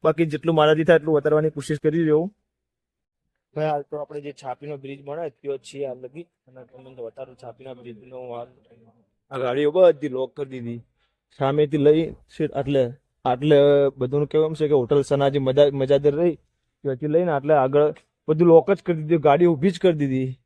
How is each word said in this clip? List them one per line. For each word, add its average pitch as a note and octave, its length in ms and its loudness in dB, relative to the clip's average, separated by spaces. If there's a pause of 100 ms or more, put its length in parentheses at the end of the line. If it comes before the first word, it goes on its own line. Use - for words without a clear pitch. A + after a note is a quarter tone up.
બાકી D#3+ 220 0
જેટલું D#3 280 -2
મારાથી D#3 300 4
થાય E3 120 6
એટલું D#3 180 0
ઉતારવાની D3+ 360 2
કોશિશ D3 300 -8
કરી D#3 220 0
રહ્યો D#3 180 2
હું. F#3+ 100 -6 (1200)
ભાઈ, D#3 160 -4
હાલ D3 120 -4
તો D3 140 -14
આપણે D3 240 -12
જે C#3+ 120 -14
છાપીનો C#3+ 440 -14
બ્રિજ C#3 280 -16
બને, D3+ 260 -10
ત્યાં C#3 280 -10
છીએ C#3 280 -12
હાલ B2+ 120 -12
લગી. C3+ 280 -18 (200)
અને B2+ 180 -20
તમને C3 300 -20
તો B2+ 120 -16
બતાડું B2+ 300 -18
છાપીના C3 380 -18
બ્રિજનો A#2+ 440 -20 (140)
હાલ. A#2+ 160 -14 (840)
આ C3+ 80 -10
ગાડીઓ C3 320 -2
બધી D3+ 380 2
લોક B2+ 280 -6
કરી C#3 140 -10
દીધી, A#2+ 300 -12 (600)
સામેથી D3 380 0
લઈ D3+ 240 4 (100)
છે, - 320 -10
એટલે, C#3 380 -2 (420)
આટલે C3+ 320 2 (400)
બધું C3+ 300 -4
કેવું D#3 200 0
એમ D#3+ 80 -6
છે D3+ 140 -4
કે D3 60 2
હોટલ C#3 280 2
સનાજી C#3 360 0
મજા-, C#3 320 2
મજાદર C#3 440 0
રહી, E3 200 0 (500)
ત્યાંથી C3+ 220 -6
લઈને E3 260 0
આટલે C#3+ 220 0
આગળ D3 400 2 (340)
બધું D#3 200 2
લોક E3 220 8
જ G3 120 -2
કરી E3 200 -6
દીધું, D#3 180 0
ગાડી D3 260 4
ઊભી E3 240 2
જ E3+ 100 -12
કરી F3+ 120 4
દીધી. C3 380 -2 (160)